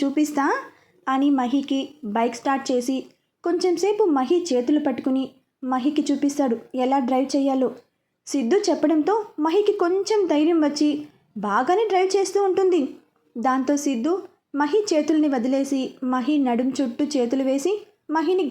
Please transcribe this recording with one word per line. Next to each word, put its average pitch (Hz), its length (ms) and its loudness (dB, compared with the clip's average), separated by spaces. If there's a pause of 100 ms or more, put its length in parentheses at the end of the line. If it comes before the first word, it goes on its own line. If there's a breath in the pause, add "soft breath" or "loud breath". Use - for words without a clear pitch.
చూపిస్తా" 294 560 0 (480 loud breath)
అని 269 220 2
మహికి 269 600 0 (140)
బైక్ 226 320 -2
స్టార్ట్ 269 360 -2
చేసి 254 340 -2 (380)
కొంచెంసేపు 359 600 0
మహి 320 500 2
చేతులు 285 260 2
పట్టుకుని 262 500 -2 (340)
మహికి 285 500 0
చూపిస్తాడు 277 440 0 (180)
ఎలా 262 240 0
డ్రైవ్ 262 360 0
చేయాలో. 269 400 0 (520)
సిద్ధు 269 300 0 (120)
చెప్పడంతో 311 560 2 (140)
మహికి 403 340 2
కొంచెం 392 520 0
ధైర్యం 311 360 2
వచ్చి 294 440 -2 (320)
బాగానే 262 500 0
డ్రైవ్ 381 300 2
చేస్తూ 392 260 0
ఉంటుంది. 359 520 2 (420)
దాంతో 262 400 0
సిద్ధు 285 440 -2 (340)
మహి 302 380 0
చేతుల్ని 302 340 2
వదిలేసి 269 640 -2 (100)
మహి 254 340 0
నడుం 254 440 0
చుట్టూ 269 240 -2
చేతులు 269 380 0
వేసి 277 420 -2 (260)
మహిని 320 400 0